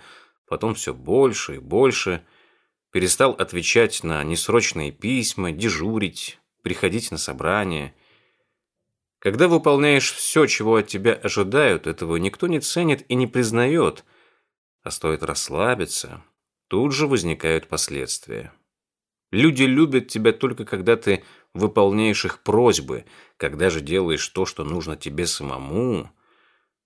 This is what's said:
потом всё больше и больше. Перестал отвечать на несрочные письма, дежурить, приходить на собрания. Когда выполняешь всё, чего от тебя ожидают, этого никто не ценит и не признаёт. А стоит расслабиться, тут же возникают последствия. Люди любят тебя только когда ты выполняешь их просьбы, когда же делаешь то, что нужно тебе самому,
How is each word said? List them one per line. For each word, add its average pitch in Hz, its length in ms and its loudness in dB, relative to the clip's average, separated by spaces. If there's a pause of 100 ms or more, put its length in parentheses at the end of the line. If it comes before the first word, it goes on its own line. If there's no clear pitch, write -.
(460)
потом 107 280 -4
всё - 200 -8
больше 87 600 0
и - 20 -16
больше. 98 640 0 (680)
Перестал 92 400 2
отвечать 95 720 0
на 78 180 -2
несрочные 82 720 0
письма, 110 580 -4
дежурить, 101 880 -4 (240)
приходить 92 480 -2
на 80 80 -8
собрания. 78 760 -4 (1300)
Когда 117 240 2
выполняешь 147 640 4
всё, - 340 2
чего 113 300 2
от 107 100 2
тебя 104 280 0
ожидают, 104 720 2
этого 82 300 -2
никто 95 300 -2
не 165 140 0
ценит 160 480 -2
и 123 80 0
не 127 100 0
признаёт. 120 760 0 (800)
А - 80 -10
стоит 78 320 -4
расслабиться, 80 1000 -4 (460)
тут 127 240 0
же 143 160 0
возникают 82 600 0
последствия. - 840 -8 (800)
Люди 135 320 4
любят 131 440 4
тебя 110 240 4
только 113 320 -4
когда 104 320 2
ты 101 280 0 (300)
выполняешь 104 720 2
их - 180 -8
просьбы, 98 640 2 (320)
когда 76 320 0
же 80 100 -2
делаешь 80 480 -2
то, 95 160 -4
что - 180 -8
нужно 78 340 -6
тебе 76 300 -6
самому, 73 840 -4 (720)